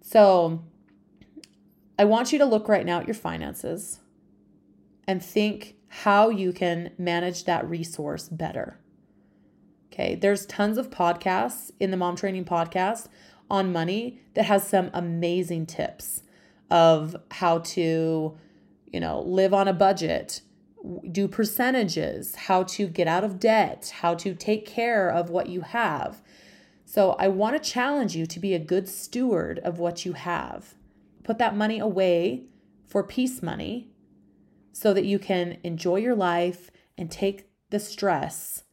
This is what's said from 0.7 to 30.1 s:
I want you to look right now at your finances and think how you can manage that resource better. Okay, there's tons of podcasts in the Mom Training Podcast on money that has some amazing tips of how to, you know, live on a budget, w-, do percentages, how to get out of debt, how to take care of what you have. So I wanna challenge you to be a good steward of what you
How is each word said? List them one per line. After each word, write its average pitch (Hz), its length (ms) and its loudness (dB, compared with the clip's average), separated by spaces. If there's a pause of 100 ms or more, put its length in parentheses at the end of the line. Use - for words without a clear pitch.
I 208 80 8
want 233 260 4
you 302 60 2
to 277 80 8
look 214 220 2
right 208 180 4
now 175 140 0
at - 60 -8
your - 80 -4
finances 170 840 -8 (1040)
and 185 160 -2
think - 540 -2 (120)
how 208 400 4
you 190 240 0
can 170 460 -2
manage 175 460 -2
that 170 240 0
resource 160 600 -8
better. - 520 -8 (1120)
Okay, - 240 -2
there's 196 300 0
tons 214 300 -2
of 254 140 -6
podcasts 185 880 -2
in 190 140 -2
the 190 40 -2
Mom 175 200 -2
Training 185 280 -4
Podcast 180 600 -2 (420)
on 190 240 0
money 190 460 -4 (160)
that 214 120 2
has 196 200 4
some 185 260 2
amazing 170 720 -2
tips - 580 -8 (440)
of 165 460 6 (160)
how 170 280 2
to, 160 760 -2 (500)
you - 140 -8
know, 80 200 -4
live 190 340 2
on 196 140 4
a 190 40 2
budget, 175 680 0 (440)
w-, 180 260 -12
do 196 160 0
percentages, 214 1080 -2
how 185 260 0
to 190 240 -4
get 165 220 0
out 180 160 0
of 190 160 -6
debt, 220 600 2
how 170 140 2
to 180 200 -6
take 214 320 -2
care 226 420 0
of 170 220 0
what 175 180 -2
you 175 140 -6
have. 170 600 -4 (600)
So 196 340 4
I 190 100 4
wanna 208 300 2
challenge 254 560 -2
you 165 120 -2
to 165 120 -10
be 190 160 0
a 165 60 0
good 180 280 -2
steward 170 720 -2
of 170 200 -4
what 170 240 -4
you 180 80 -4